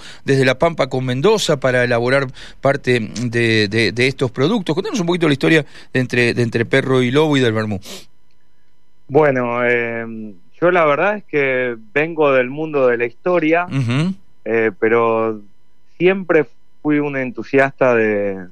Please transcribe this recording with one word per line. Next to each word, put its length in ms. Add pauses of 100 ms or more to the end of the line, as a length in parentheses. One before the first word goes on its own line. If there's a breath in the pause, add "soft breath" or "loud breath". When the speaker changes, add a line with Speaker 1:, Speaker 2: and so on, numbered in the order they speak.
(260 loud breath)
Speaker 1:
desde 200
La 140
Pampa 300
con 160
Mendoza 540
para 240
elaborar 440 (340 loud breath)
parte 380 (200)
de, 480
de, 260
de 140
estos 220
productos? 460
Contanos 240
un 80
poquito 180
la 80
historia 320 (260 loud breath)
de 80
Entre, 360
de 80
Entre 220
Perro 360
y 80
Lobo 260
y 40
del 140
vermouth. 280 (1300 loud breath)
Speaker 2:
Bueno, 580
eh, 400 (560)
yo 80
la 160
verdad 320
es 60
que 520 (200)
vengo 360
del 200
mundo 360
de 100
la 80
historia, 600
Speaker 1:
Ujú. 480 (320)
Speaker 2:
eh, 340
pero 640 (560)
siempre 480 (360)
fui 180
un 160
entusiasta 800
de, 560